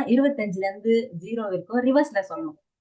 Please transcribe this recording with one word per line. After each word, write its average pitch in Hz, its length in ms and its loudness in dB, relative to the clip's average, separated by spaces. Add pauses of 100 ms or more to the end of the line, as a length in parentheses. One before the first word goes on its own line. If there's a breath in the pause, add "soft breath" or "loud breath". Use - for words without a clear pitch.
இருபத்தஞ்சுல 220 600 2
இருந்து 208 280 0 (240)
ஜீரோ 220 220 -6
வரைக்கும் 208 420 -2
ரிவர்ஸ்ல 262 460 2
சொல்லணும். 311 300 -8 (220)